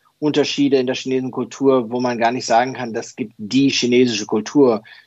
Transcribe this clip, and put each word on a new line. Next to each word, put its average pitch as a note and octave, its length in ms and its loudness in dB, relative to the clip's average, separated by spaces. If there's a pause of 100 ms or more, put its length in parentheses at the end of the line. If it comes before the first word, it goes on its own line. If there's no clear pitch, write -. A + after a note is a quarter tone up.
(200)
Unterschiede C#3+ 580 2
in B2+ 100 2
der B2+ 80 -2
chinesischen C3 360 -4
Kultur, B2+ 600 0
wo B2 80 -4
man B2 180 -2
gar A#2 140 2
nicht B2 140 -6
sagen B2 280 2
kann, A#2+ 200 -8
das - 220 -8
gibt A2 220 -10
die B2+ 320 0
chinesische B2 560 2
Kultur. A2 560 2 (260)